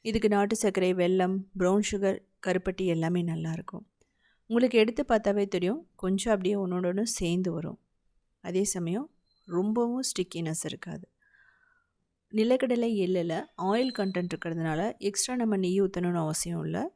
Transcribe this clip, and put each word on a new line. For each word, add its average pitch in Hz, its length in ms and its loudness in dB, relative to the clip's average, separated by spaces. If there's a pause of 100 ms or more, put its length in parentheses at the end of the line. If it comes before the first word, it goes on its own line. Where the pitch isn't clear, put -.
இதுக்கு 220 280 0
நாட்டு 208 260 4
சர்க்கரை, 185 380 2
வெல்லம், 185 440 2 (200)
ப்ரௌன் 185 240 4
சுகர், 196 380 0 (280)
கருப்பட்டி 185 380 0
எல்லாமே 170 380 2
நல்லாயிருக்கும். 165 600 -6 (680)
உங்களுக்கு 240 280 4
எடுத்து 220 300 4
பார்த்தாவே 202 400 2
தெரியும், 196 480 -2
கொஞ்சம் 196 380 0
அப்படியே 196 220 0
ஒன்னோட 180 300 -2
ஒண்ணு 190 180 0
சேர்ந்து 180 480 0
வரும். - 280 -6 (640)
அதே 180 200 0
சமயம் 190 440 -2 (400)
ரொம்பவும் 220 540 0
ஸ்டிக்கினஸ் 165 640 -4
இருக்காது. 165 400 -10 (1300)
நிலக்கடலை 240 680 2
எள்ளுல 180 360 0 (280)
ஆயில் 233 300 2
கண்டென்ட் 185 440 -2
இருக்கிறதுனால 165 600 -2
எக்ஸ்ட்ரா 208 380 -4
நம்ம 220 220 0
நெய் 190 240 2
ஊத்தணும்னு 180 360 0
அவசியம் 165 460 -2
இல்ல. 160 140 -4 (180)